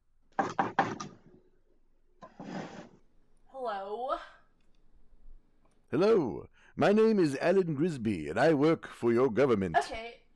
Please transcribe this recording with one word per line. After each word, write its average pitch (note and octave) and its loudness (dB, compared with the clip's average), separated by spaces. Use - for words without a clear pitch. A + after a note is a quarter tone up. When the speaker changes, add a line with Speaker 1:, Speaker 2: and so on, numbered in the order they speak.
Speaker 1:
Hello? A#3 -6
Speaker 2:
Hello. D#3 0
My E3+ 4
name A3 4
is C#3+ 0
Alan E3+ 2
Grisby, A2+ -2
and E2+ -4
I D#3+ 6
work D3+ 2
for - 0
your A#2+ 4
government. G#2 2
Speaker 1:
Okay, A#3 -6